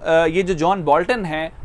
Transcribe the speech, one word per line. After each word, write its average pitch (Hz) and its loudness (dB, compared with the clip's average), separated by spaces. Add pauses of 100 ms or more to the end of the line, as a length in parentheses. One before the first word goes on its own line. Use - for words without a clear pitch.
अ, 165 -2
ये 165 2
जो 180 -2
जॉन 175 0
बोल्टन 175 0
हैं, 160 -6 (120)